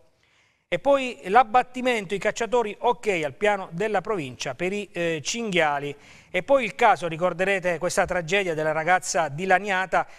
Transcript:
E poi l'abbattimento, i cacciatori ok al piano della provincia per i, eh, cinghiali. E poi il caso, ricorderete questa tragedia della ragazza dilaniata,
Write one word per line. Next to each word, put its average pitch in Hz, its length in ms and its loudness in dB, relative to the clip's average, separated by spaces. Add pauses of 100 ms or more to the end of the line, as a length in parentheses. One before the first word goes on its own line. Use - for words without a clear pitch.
(720)
E 175 60 -2
poi 262 460 0
l'abbattimento, 233 920 2
i 190 40 -2
cacciatori 214 600 -2
ok 214 440 0
al 139 120 -4
piano 202 380 0
della 196 280 -2
provincia 147 540 -6
per 180 180 -4
i, 208 180 -6
eh, 165 320 -4
cinghiali. 151 720 -2 (360)
E 180 120 -2
poi 269 220 2
il 208 100 -4
caso, 180 340 4
ricorderete 175 680 0
questa 175 300 0
tragedia 180 480 -2
della 156 180 -2
ragazza 165 560 0
dilaniata, 185 800 0 (120)